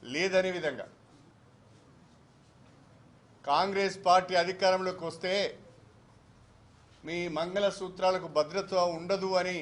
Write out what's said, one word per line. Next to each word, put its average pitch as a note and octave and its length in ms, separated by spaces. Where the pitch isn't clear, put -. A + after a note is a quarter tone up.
లేదనే F#3 420
విధంగా, C#3+ 300
కాంగ్రెస్ F#3+ 520
పార్టీ F#3 240
అధికారంలోకి F#3 680
వస్తే F#3 220
మీ E3+ 100
మంగళసూత్రాలకు F#3 880
భద్రత F3+ 360
ఉండదు F#3 300
అని F3+ 200